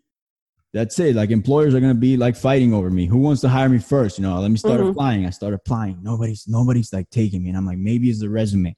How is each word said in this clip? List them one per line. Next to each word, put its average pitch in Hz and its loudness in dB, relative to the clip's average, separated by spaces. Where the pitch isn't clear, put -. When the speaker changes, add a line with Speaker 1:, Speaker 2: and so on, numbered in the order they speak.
Speaker 1:
That's 113 -4
it. 147 2
Like, 107 2
employers 139 2
are 127 2
gonna 131 4
be, 127 2
like, 120 2
fighting 131 2
over 95 0
me. 92 0
Who 101 2
wants 139 2
to 131 2
hire 135 2
me 127 4
first? 120 -2
You 98 -6
know, 92 -2
let 98 0
me 113 2
start 214 0
Speaker 2:
Mm-hmm. 196 2
Speaker 1:
applying. 127 -2
I 90 -4
start 101 -6
applying. 101 -6
Nobody's, 113 -6
nobody's, 120 0
like, 92 -6
taking 98 -2
me. 90 -6
And 92 -4
I'm 95 -4
like, 92 -6
"Maybe 117 0
it's 110 -4
the 104 -6
resume." 101 -2